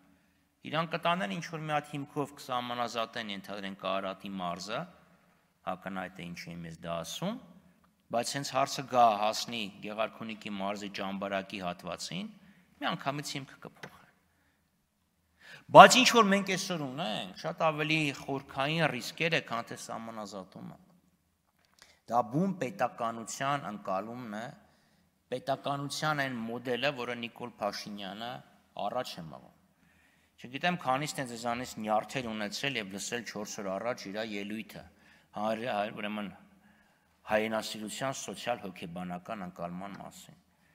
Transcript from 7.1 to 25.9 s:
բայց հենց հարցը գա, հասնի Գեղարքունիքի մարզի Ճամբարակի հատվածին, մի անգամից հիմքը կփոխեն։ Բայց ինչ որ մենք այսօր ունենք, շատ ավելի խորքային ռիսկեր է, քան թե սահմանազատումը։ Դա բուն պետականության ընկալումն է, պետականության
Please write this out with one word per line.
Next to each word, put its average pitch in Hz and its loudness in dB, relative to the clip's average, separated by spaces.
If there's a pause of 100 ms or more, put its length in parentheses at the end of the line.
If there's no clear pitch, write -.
բայց 120 0
հենց 139 -6
հարցը 139 0
գա, 120 8 (100)
հասնի 110 0 (140)
Գեղարքունիքի 107 -6
մարզի 101 -4
Ճամբարակի 98 -4
հատվածին, 87 -6 (420)
մի 285 -4
անգամից 156 -4
հիմքը 139 -10
կփոխեն։ - -16 (1700)
Բայց 190 12
ինչ 247 8
որ 233 8
մենք 196 4
այսօր 175 -2
ունենք, 139 -4
շատ 165 -4
ավելի 156 2 (120)
խորքային 139 -2
ռիսկեր 156 0
է, 127 0
քան 117 -6
թե 123 -10
սահմանազատումը։ 113 -10 (1300)
Դա 117 2
բուն 156 2
պետականության 120 -2
ընկալումն 104 -6
է, 110 -6 (880)
պետականության 139 -2